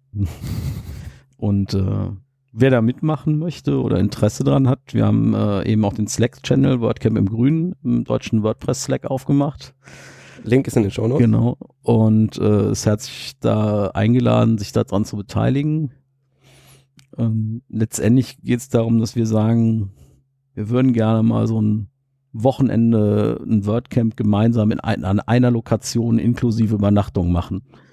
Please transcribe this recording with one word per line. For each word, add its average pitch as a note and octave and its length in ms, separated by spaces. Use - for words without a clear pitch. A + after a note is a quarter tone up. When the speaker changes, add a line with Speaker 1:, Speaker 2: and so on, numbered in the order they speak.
Speaker 1:
<laughs> G2+ 140
Und, G2+ 380
äh, G2 360
wer B2+ 180
da B2 100
mitmachen D3+ 580
möchte D3 420
oder - 180
Interesse G#2 460
dran C#3 240
hat, C3 120
wir A2 120
haben, A2 300
äh, G#2 340
eben G#2+ 160
auch G2+ 100
den G#2 120
Slack-Channel C3+ 720
WordCamp A2+ 380
im G2+ 100
Grünen D3+ 540
im A#2+ 220
deutschen A#2 400
WordPress-Slack B2+ 640
aufgemacht. C#3 680
Speaker 2:
Link C3 240
ist - 80
in A#2 60
den G2 100
Shownotes. A#2+ 320
Speaker 1:
Genau. A2+ 320
Und, A2 560
äh, G#2 320
ist - 160
herzlich - 540
da G#2+ 480
eingeladen, A#2 720
sich G2+ 120
da A2+ 140
dran G2+ 200
zu - 120
beteiligen. C#3 760
Ähm, A2 500
letztendlich A2+ 760
geht's A#2+ 260
darum, A2+ 320
dass A2 160
wir A2+ 100
sagen, A2 640
wir G#2 140
würden B2+ 240
gerne A2 320
mal A2+ 240
so A2+ 120
ein G#2+ 280
Wochenende, A2+ 1120
ein G#2 180
WordCamp A2+ 520
gemeinsam G#2+ 560
in - 80
ein, - 240
an G2 160
einer B2 320
Lokation A2+ 680
inklusive A2+ 560
Übernachtung G2+ 560
machen. F2+ 320